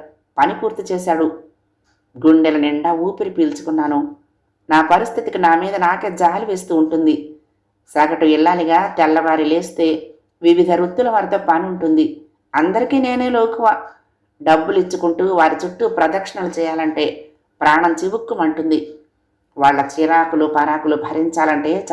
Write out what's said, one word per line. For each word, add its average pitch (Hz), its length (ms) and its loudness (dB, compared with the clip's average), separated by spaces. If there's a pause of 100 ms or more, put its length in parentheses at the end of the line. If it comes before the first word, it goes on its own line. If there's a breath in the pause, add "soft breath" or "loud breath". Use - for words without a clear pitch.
(380)
పని 170 160 2
పూర్తి 214 280 -6
చేశాడు. 175 580 -2 (840)
గుండెల 160 300 6
నిండా 147 360 0
ఊపిరి 190 380 -4
పీల్చుకున్నాను. 151 840 -2 (540)
నా 156 120 4
పరిస్థితికి 196 560 0
నా 170 160 4
మీద 190 220 -2
నాకే 185 340 0
జాలి 180 340 0
వేస్తూ 185 320 -4
ఉంటుంది. 156 600 0 (580)
సగటు 156 300 2
ఇల్లాలిగా 165 760 2
తెల్లవారి 156 460 2
లేస్తే 160 680 -2 (320)
వివిధ 170 280 4
వృత్తుల 180 400 0
వారితో 196 280 0
పని 170 280 0
ఉంటుంది. 165 540 0 (340)
అందరికీ 208 440 0
నేనే 247 300 -2
లోకువ. 226 540 0 (600)
డబ్బులు 160 360 2
ఇచ్చుకుంటూ 180 560 0
వారి 156 220 2 (100)
చుట్టూ 214 220 -2
ప్రదక్షిణలు 180 720 -4
చేయాలంటే 156 680 -4 (320)
ప్రాణం 160 440 2
చివుక్కుమంటుంది. 160 880 -2 (640)
వాళ్ళ 139 300 2 (120)
చిరాకులు 160 460 2
పరాకులు 151 500 -2
భరించాలంటే 156 960 -2